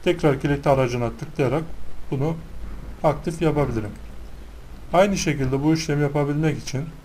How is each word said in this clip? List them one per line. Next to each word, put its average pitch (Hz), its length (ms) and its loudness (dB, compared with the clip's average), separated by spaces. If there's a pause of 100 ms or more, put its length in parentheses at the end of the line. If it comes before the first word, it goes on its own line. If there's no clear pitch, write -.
Tekrar 160 380 2
kilit 143 260 0
aracına 123 420 2 (100)
tıklayarak 139 440 0 (480)
bunu 151 240 0 (680)
aktif 165 380 0
yapabilirim. 127 500 2 (1000)
Aynı 190 240 6
şekilde 135 460 0
bu 156 100 6
işlemi 151 280 0
yapabilmek 147 580 2
için - 220 -4 (240)